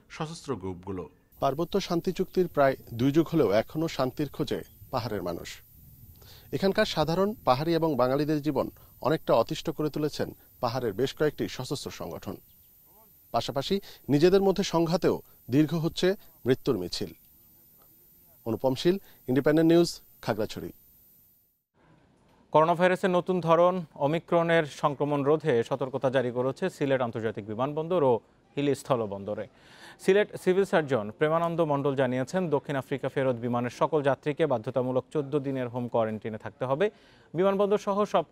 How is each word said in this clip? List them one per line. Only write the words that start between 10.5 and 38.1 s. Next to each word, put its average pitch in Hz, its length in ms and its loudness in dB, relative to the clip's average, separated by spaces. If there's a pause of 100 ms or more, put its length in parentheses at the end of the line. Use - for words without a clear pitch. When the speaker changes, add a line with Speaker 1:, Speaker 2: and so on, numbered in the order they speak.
Speaker 1:
পাহাড়ের 120 340 -2
বেশ 123 200 -2
কয়েকটি 143 340 -2
সশস্ত্র 127 440 -8
সংগঠন। 87 440 -10 (960)
পাশাপাশি 127 480 -2 (300)
নিজেদের 175 320 6
মধ্যে 196 220 2
সংঘাতেও 165 580 0 (300)
দীর্ঘ 143 220 2
হচ্ছে 170 420 0 (300)
মৃত্যুর 131 320 2
মিছিল। 90 320 -6 (1400)
অনুপম 120 300 0
শীল, 180 220 0 (300)
ইন্ডিপেন্ডেন্ট 151 440 4
নিউজ, 170 300 4 (200)
খাগড়াছড়ি। 101 500 -6 (1800)
Speaker 2:
করোনা 160 220 6
ভাইরাসের 180 360 2
নতুন 180 320 0
ধরন 170 440 4 (100)
ওমিক্রনের 165 680 2
সংক্রমণ 143 580 -2
রোধে 147 400 2
সতর্কতা 135 460 -2
জারি 123 220 0
করেছে 131 380 -2
সিলেট 135 320 0
আন্তর্জাতিক 110 460 -4
বিমানবন্দর 147 560 -2
ও 120 160 4 (360)
হিলি 143 200 0
স্থলবন্দরে। 101 720 -4 (520)
সিলেট 202 380 2
সিভিল 185 280 2
সার্জন 135 520 0
প্রেমানন্দ 165 440 0
মণ্ডল 143 340 0
জানিয়েছেন, 131 540 -2
দক্ষিণ 147 260 0
আফ্রিকা 135 340 -4
ফেরত 131 260 0
বিমানের 120 340 -2
সকল 156 320 0
যাত্রীকে 139 440 0
বাধ্যতামূলক 127 640 -2
চোদ্দ 147 280 -2
দিনের 135 280 -4
হোম 123 200 -6
কোয়ারেন্টাইনে 110 500 -2
থাকতে 107 280 -10
হবে। 151 240 0 (440)
বিমানবন্দর 196 440 2
সহ 202 280 0
সব 185 260 0